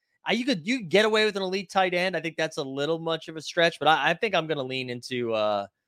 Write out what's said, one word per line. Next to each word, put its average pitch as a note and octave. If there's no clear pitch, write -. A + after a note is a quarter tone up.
I, D#3+
you A#3
could, G3
you B3
could G3
get F#3+
away G#3+
with G#3
an G3+
elite F#3+
tight F#3+
end. F3+
I D#3+
think D#3+
that's D#3+
a D#3
little C#3+
much D#3+
of D#3+
a D#3+
stretch, E3+
but D3
I, D#3
I -
think F#3+
I'm D#3+
gonna D3
lean C3
into, B2
uh, G#2+